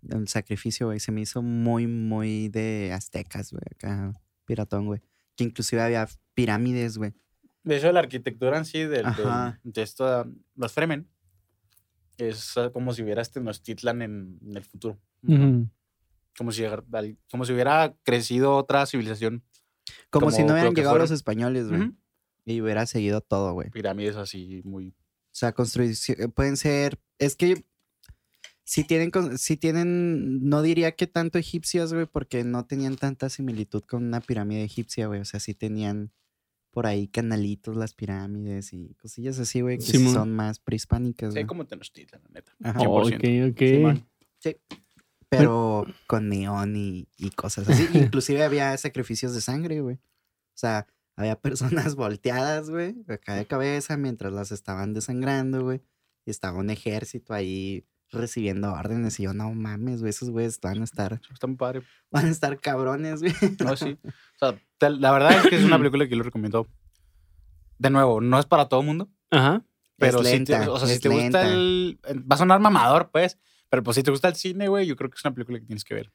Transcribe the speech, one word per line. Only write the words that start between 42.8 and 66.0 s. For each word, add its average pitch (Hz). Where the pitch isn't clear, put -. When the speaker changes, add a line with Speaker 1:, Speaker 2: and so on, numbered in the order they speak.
Speaker 2:
Cien 110
por 104
ciento. 117
Speaker 3:
Ok, 123
ok. -
Speaker 2:
Simón. 139
Speaker 1:
Sí. 160
Pero 117
con 107
neón 101
y, 98
y 95
cosas 104
así. 147
Speaker 3:
<laughs> 170
Speaker 1:
Inclusive 139
había 139
sacrificios 123
de 117
sangre, 151
güey. 127
O 127
sea, 110
había 107
personas 143
<laughs> -
volteadas, 131
güey, 175
acá 104
de 101
cabeza 143
mientras 120
las 101
estaban 98
desangrando, 131
güey. 127
Y -
estaba 95
un 98
ejército 110
ahí 95
recibiendo 104
órdenes. 113
Y 98
yo, 95
"No 107
mames, 113
güey, 110
esos 123
güeyes 113
van 110
a 113
estar, 107
Speaker 2:
Está 127
muy 131
padre. 127
Speaker 1:
van 147
a -
estar 147
cabrones, 143
güey." 170
<laughs> 196
Speaker 2:
No, 131
sí. -
O -
sea, 123
te, 147
la 135
verdad 139
es -
que -
es 196
una 175
Speaker 1:
<clears throat> -
Speaker 2:
película 143